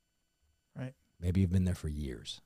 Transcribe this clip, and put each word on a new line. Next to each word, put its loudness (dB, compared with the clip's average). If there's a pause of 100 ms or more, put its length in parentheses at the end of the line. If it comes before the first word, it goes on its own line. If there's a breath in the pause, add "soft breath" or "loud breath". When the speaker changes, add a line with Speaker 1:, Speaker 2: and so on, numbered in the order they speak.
(800)
Speaker 1:
Right. -8 (240)
Speaker 2:
Maybe 2
you've 4
been 4
there 2
for -6
years. -8